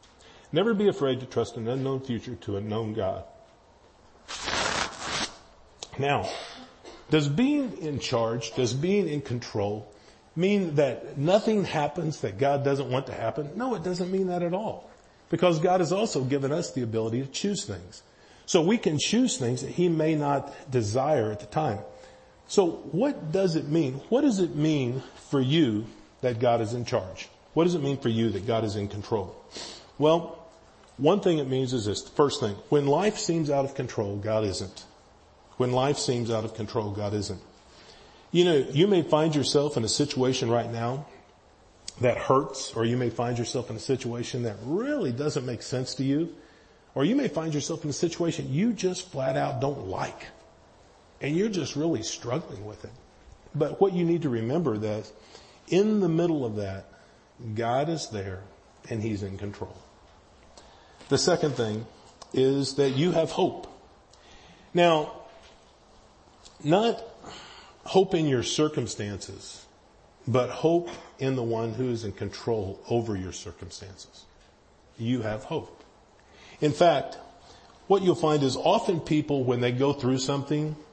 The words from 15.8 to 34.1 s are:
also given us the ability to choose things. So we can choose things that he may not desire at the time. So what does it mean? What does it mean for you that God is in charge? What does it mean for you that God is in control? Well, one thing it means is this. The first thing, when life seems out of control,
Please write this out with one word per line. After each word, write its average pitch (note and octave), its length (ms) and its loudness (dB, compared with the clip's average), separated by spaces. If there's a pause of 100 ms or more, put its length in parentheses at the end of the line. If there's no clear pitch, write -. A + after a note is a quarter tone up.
also G3 320 0
given C3+ 280 0
us - 200 -2
the C3 120 -4
ability A2+ 400 0
to C3+ 40 -8
choose - 380 -4
things. F#2 380 -12 (420)
So F3 160 4
we G3 160 4
can D#3+ 220 0
choose A#3+ 380 2
things B2 260 0
that - 80 -8
he F3 180 2
may D#3+ 240 2
not C#3+ 560 -2
desire B2 640 2
at G#2 80 -8
the - 80 -16
time. C#3 320 -2 (680)
So F#3+ 200 4 (240)
what F3+ 400 -2
does F#3+ 240 2
it C#3 120 -2
mean? C#3+ 280 0 (140)
What B3 120 4
does C4+ 160 4
it E3 180 0
mean C#3+ 460 0 (300)
for C#3 100 4
you B2+ 440 2 (360)
that B2 180 0
God A#2 220 4
is A2+ 140 -2
in A#2+ 100 -4
charge? - 420 -4 (280)
What D#3 80 4
does F3+ 100 4
it E3+ 80 -2
mean C#3 160 0
for A#2+ 120 -2
you A2+ 200 2
that G2 160 -4
God A2 180 0
is G2+ 120 -2
in G2+ 120 -2
control? G2+ 480 -4 (640)
Well, D#3+ 500 2 (500)
one E3+ 240 4
thing F3 180 4
it C3 100 -2
means C3 240 0
is A#2 120 0
this. G2+ 180 -2
The - 80 -18
first C#3+ 280 4
thing, G#2 160 -2 (140)
when D3 160 2
life F3+ 320 2
seems E3 320 -2
out C#3 160 2
of C3+ 80 -8
control, G#2+ 440 -4